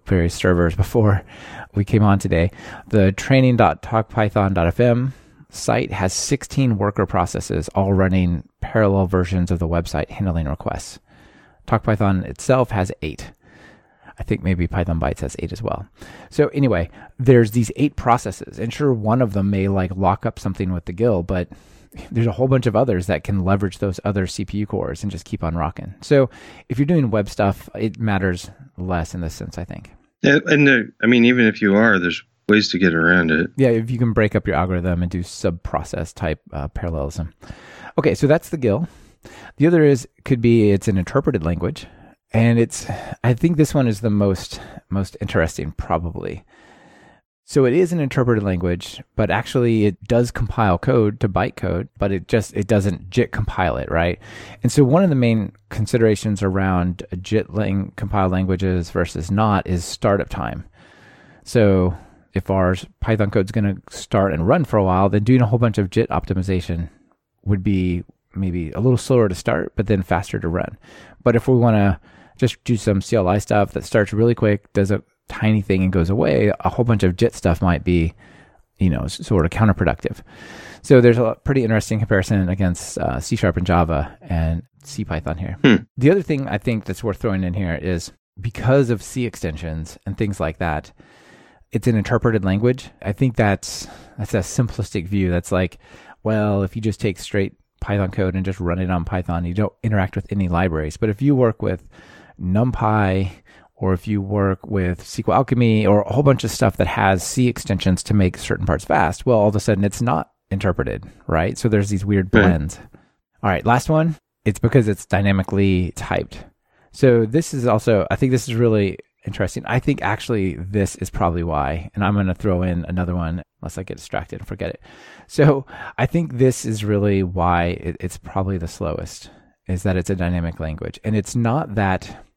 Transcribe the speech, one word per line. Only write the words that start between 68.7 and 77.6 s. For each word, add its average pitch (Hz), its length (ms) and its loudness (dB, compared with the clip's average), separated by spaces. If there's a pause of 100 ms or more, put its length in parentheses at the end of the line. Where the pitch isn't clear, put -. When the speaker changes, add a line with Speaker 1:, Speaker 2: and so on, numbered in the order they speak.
Speaker 1:
a - 80 -8
little 123 180 4
slower 120 300 2
to 90 80 -4
start, - 400 -4
but 98 120 -2
then 101 140 2
faster 92 380 -4
to 90 80 -6
run. - 300 -4 (440)
But 117 140 2
if 120 140 0
we 127 60 4
wanna 107 440 4 (380)
just - 260 -2
do 120 140 0
some 98 240 0
C - 160 0
L 92 100 2
I 95 100 4
stuff 104 360 0
that - 100 -6
starts 107 300 0
really 113 200 4
quick, 104 400 0
does 98 160 2
a 101 140 -2 (240)
tiny 107 340 2
thing 95 220 2
and 92 100 2
goes 87 160 2
away, 107 420 2 (100)
a - 80 0
whole - 140 0
bunch 117 200 2
of 90 120 2
jit 117 200 2
stuff 87 260 0